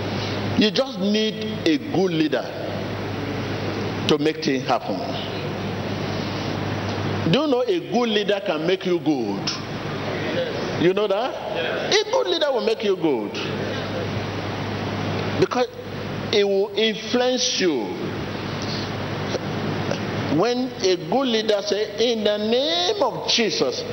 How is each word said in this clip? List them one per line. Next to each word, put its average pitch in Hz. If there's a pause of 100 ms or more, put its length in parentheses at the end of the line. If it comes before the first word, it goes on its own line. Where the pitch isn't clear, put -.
(600)
You 214
just 240
need 214 (320)
a 156
good 180
leader 147 (1600)
to 151
make 156
things 131
happen. 110 (2250)
Do 247
you 311
know 254
a 185 (100)
good 233
leader 202
can 160
make 185
you 175
good? 110 (1300)
You 175
know 208
that? 202 (580)
A 415
good 508
leader 330
will 214
make 220
you 196
good. 127 (2000)
Because 247 (640)
it 202
will 196
influence 220
you. 139 (2500)
When 247 (120)
a 185
good 220
leader 214
say, 214
"In 220
the 208
name 311
of 220
Jesus," 156 (100)